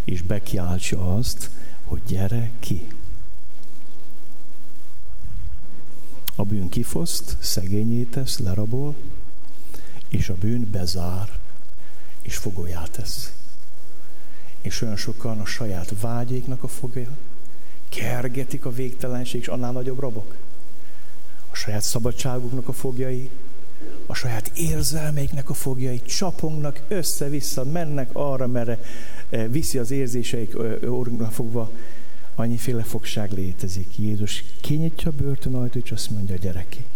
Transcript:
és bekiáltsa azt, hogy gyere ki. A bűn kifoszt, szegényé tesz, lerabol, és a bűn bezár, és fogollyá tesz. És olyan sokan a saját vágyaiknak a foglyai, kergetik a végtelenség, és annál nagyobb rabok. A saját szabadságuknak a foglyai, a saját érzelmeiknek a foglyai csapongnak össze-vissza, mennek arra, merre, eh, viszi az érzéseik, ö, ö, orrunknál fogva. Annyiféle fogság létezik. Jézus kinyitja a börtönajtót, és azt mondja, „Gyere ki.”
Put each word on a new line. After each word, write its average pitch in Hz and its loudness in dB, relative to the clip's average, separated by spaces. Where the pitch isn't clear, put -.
és 90 0
bekiáltsa 90 0
azt, - 0
hogy - 0
gyere 110 0
ki. - 0
A - 0
bűn 98 0
kifoszt, - 0
szegényé 107 0
tesz, 131 0
lerabol, 117 0
és - 0
a 95 0
bűn 110 0
bezár, 90 0
és - 0
fogollyá 85 0
tesz. - 0
És - 0
olyan 110 0
sokan 110 0
a 101 0
saját 92 0
vágyaiknak 123 0
a 127 0
foglyai, 123 0
kergetik 123 0
a 131 0
végtelenség, 123 0
és - 0
annál 123 0
nagyobb 127 0
rabok. 113 0
A - 0
saját 104 0
szabadságuknak 123 0
a 131 0
foglyai, 127 0
a - 0
saját 117 0
érzelmeiknek 151 0
a 147 0
foglyai 131 0
csapongnak 147 0
össze-vissza, 147 -2
mennek 147 -2
arra, 131 0
merre, 120 0
eh, 113 0
viszi 139 0
az 120 -2
érzéseik, 120 0
ö, 107 0
ö, - -2
orrunknál 120 0
fogva. 117 0
Annyiféle 117 0
fogság 107 0
létezik. 92 0
Jézus 104 0
kinyitja 160 0
a 156 0
börtönajtót, 131 0
és - 0
azt - -2
mondja, 98 0
„Gyere 90 0
ki.” - 0